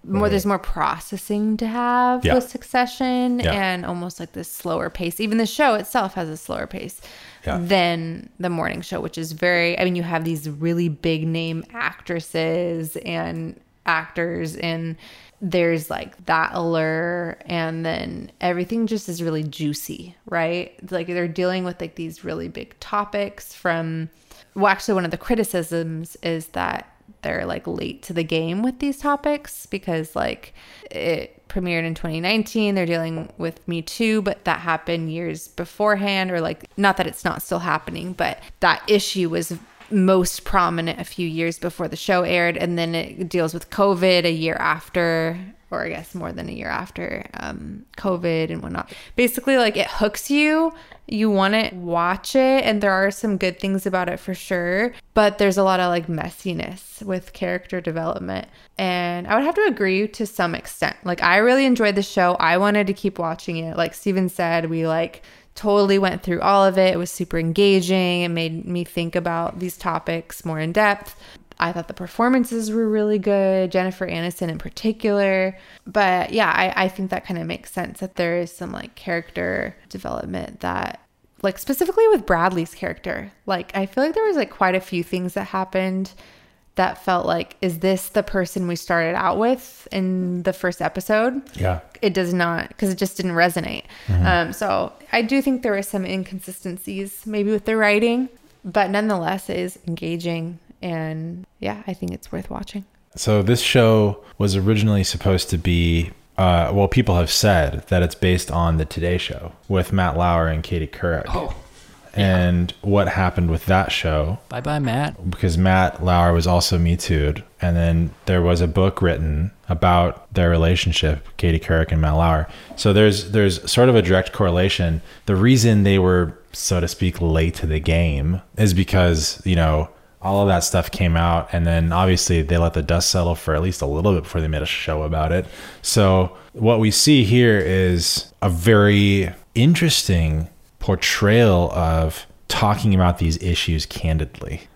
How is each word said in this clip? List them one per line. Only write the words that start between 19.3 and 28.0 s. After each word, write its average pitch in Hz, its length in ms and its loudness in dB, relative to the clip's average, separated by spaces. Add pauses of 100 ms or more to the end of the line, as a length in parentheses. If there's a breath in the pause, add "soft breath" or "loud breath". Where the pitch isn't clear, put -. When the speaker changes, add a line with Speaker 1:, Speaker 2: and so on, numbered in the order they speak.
Speaker 1:
juicy, 151 720 -8 (120)
right? 170 520 -4
It's 185 140 -14
like 175 160 -4
they're 175 180 -2
dealing 180 380 -2
with, 180 160 -8
like, 165 160 -12
these 165 280 -12
really 165 240 -8
big - 300 -16
topics 208 720 -6
from, 165 560 -4 (460 soft breath)
well, 196 140 2
actually, 196 260 0
one 185 100 0
of 165 60 -4
the 170 60 -4
criticisms 165 1040 -4
is 165 260 -6
that - 380 -6 (360)
they're, - 240 -4
like, - 200 -8
late - 360 -8